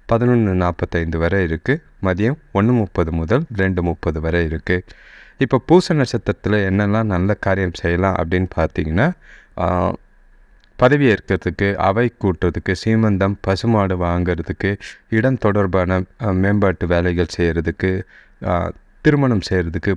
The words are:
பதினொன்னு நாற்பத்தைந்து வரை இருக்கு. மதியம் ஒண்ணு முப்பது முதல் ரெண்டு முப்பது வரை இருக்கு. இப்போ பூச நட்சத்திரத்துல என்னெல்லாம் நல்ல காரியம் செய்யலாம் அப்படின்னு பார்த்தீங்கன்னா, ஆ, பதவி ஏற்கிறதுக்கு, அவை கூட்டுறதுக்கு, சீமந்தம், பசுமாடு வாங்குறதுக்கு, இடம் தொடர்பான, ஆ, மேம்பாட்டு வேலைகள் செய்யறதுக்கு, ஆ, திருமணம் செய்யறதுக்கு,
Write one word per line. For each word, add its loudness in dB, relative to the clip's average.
பதினொன்னு 2
நாற்பத்தைந்து 0
வரை 0
இருக்கு. -2
மதியம் 0
ஒண்ணு 2
முப்பது 0
முதல் 0
ரெண்டு 0
முப்பது -4
வரை 0
இருக்கு. -2
இப்போ 2
பூச 4
நட்சத்திரத்துல -2
என்னெல்லாம் 0
நல்ல 0
காரியம் -2
செய்யலாம் 0
அப்படின்னு 0
பார்த்தீங்கன்னா, 0
ஆ, 0
பதவி 4
ஏற்கிறதுக்கு, -2
அவை 0
கூட்டுறதுக்கு, -2
சீமந்தம், 2
பசுமாடு 0
வாங்குறதுக்கு, -2
இடம் 2
தொடர்பான, 0
ஆ, -2
மேம்பாட்டு 0
வேலைகள் 0
செய்யறதுக்கு, -2
ஆ, -2
திருமணம் 2
செய்யறதுக்கு, -2